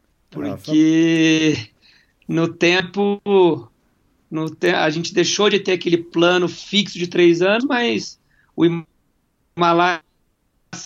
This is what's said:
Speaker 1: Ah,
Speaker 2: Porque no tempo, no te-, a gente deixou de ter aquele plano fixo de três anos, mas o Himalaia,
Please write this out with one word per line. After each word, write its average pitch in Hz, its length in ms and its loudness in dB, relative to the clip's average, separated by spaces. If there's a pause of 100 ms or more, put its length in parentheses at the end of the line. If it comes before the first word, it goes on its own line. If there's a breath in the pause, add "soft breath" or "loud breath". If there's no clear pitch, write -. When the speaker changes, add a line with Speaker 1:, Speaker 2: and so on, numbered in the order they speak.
(400)
Speaker 1:
Ah, 143 200 -8
Speaker 2:
Porque 160 1120 2 (580 soft breath)
no 165 260 0
tempo, 185 680 0 (1080)
no 160 200 -6
te-, 175 240 -4
a 165 160 0
gente 165 240 -6
deixou 180 360 0
de 202 100 0
ter 196 140 -4
aquele 175 240 0
plano 175 500 0
fixo 196 500 -4
de 175 100 -6
três 170 340 4
anos, 208 240 0
mas 233 540 -4 (360)
o - 100 2 (920)
Himalaia, 170 440 2 (840)